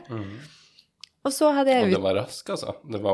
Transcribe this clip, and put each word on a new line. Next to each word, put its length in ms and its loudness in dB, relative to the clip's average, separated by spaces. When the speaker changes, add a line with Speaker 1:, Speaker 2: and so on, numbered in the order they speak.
Speaker 1:
Mm. 300 -10
Speaker 2:
Og 80 -2
så 200 4
hadde 140 2
jeg 160 4
Speaker 1:
Og 60 2
Speaker 2:
ut- 60 2
Speaker 1:
det 60 0
var 140 2
rask, 320 -6
altså. 280 -8
Det 120 -6
var 120 2